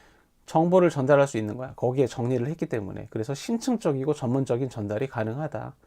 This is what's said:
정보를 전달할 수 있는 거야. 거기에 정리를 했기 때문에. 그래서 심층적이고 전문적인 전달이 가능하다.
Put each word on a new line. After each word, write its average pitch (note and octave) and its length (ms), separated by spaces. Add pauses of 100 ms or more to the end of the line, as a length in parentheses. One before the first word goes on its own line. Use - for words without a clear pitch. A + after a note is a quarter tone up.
(460)
정보를 F3 440
전달할 C#3 380
수 A#2+ 100
있는 A2 180
거야. C3 200
거기에 B2+ 320
정리를 B2 400
했기 D#3+ 180
때문에. G#2 440
그래서 A2+ 240
심층적이고 D#3 800
전문적인 B2+ 560
전달이 G#2+ 380
가능하다. A#2+ 680 (140)